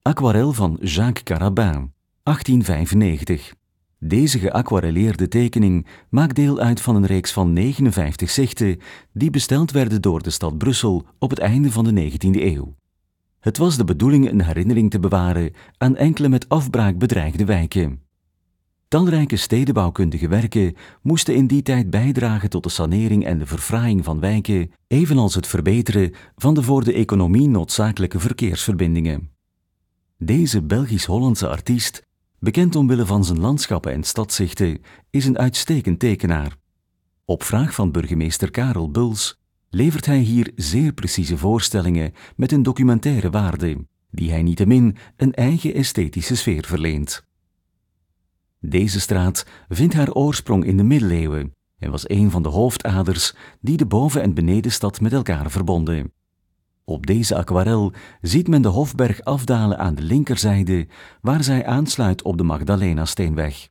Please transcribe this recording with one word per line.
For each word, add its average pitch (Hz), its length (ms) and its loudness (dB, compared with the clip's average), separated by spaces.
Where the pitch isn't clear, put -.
Aquarel 131 520 2
van 92 280 -2
Jacques 98 420 -2
Carabin, 90 680 -2
achttien 131 400 2
vijfennegentig. 85 920 0
Deze 120 400 0
geaquarelleerde 92 880 0
tekening 113 600 2
maakt 135 260 2
deel 143 240 2
uit 117 220 2
van 117 140 2
een 101 100 4
reeks 92 260 0
van 87 220 0
negenenvijftig 95 760 0
zichten 113 500 0
die 135 160 0
besteld 147 420 0
werden 117 300 0
door 82 220 0
de 85 60 -4
stad 80 280 -4
Brussel 107 480 0
op 131 100 -2
het 135 100 -4
einde 127 320 2
van 113 120 0
de 113 80 2
negentiende 95 540 0
eeuw. 69 300 -4
Het - 180 -2
was 160 200 2
de 156 60 2
bedoeling 139 460 4
een 104 120 2
herinnering 95 480 2
te 98 100 -2
bewaren 90 540 0
aan 131 180 2
enkele 147 340 2
met 127 200 2
afbraak 113 480 0
bedreigde 78 480 0
wijken. 82 560 0
Talrijke 156 480 2
stedenbouwkundige 98 920 0
werken 101 480 0
moesten 156 340 0
in 135 120 4
die 139 140 2
tijd 123 280 0
bijdragen 113 600 0
tot 87 140 -4
de 85 60 -6
sanering 104 560 0
en 82 120 -2
de 76 80 -4
verfraaiing 104 580 -2
van 78 160 -4
wijken, 98 520 0
evenals 135 480 2
het 92 120 -2
verbeteren 95 680 0
van 151 180 2
de 147 100 2
voor 131 200 2
de 117 100 2
economie 101 540 4
noodzakelijke 101 720 0
verkeersverbindingen. 82 1120 -2
Deze 120 440 0
Belgisch-Hollandse 110 840 0
artiest, - 600 -4
bekend 170 360 0
omwille 123 300 2
van 101 200 2
zijn 82 140 0
landschappen 104 520 -2
en 73 120 -6
stadzichten, 92 800 -4
is 135 160 -2
een 131 120 2
uitstekend 127 600 -2
tekenaar. 85 580 -2
Op 87 180 -2
vraag 123 300 -2
van 95 180 0
burgemeester 80 600 -2
Karel 95 400 -4
Buls 113 480 -4
levert 147 360 0
hij 143 140 2
hier 117 360 2
zeer 110 380 0
precieze 85 440 -4
voorstellingen 87 760 -2
met 127 160 -2
een 143 120 2
documentaire 123 640 2
waarde, 80 560 -2
die 82 220 -4
hij 82 120 0
niettemin 104 540 4
een 135 160 0
eigen 151 400 0
esthetische 113 600 -4
sfeer 85 300 -2
verleent. 76 640 -6
Deze 95 400 0
straat 92 460 0
vindt 147 240 2
haar 143 180 2
oorsprong 139 540 0
in 95 120 2
de 98 60 4
middeleeuwen 82 720 0
en 71 140 -6
was 73 180 -8
een 101 220 4
van 85 120 0
de 76 60 -2
hoofdaders 92 840 0
die 151 180 -2
de 151 80 2
boven- 131 360 0
en 95 120 2
benedenstad 101 680 0
met 110 120 2
elkaar 78 380 -2
verbonden. 82 600 -2
Op - 220 -10
deze 107 300 0
aquarel 95 580 0
ziet 143 260 0
men 151 140 4
de 110 60 4
Hofberg 120 560 0
afdalen 120 560 0
aan 80 160 -2
de 71 60 -8
linkerzijde, 98 840 0
waar 139 220 0
zij 131 220 0
aansluit 120 560 -2
op 85 160 -4
de 87 60 0
Magdalena-steenweg. 78 1300 -2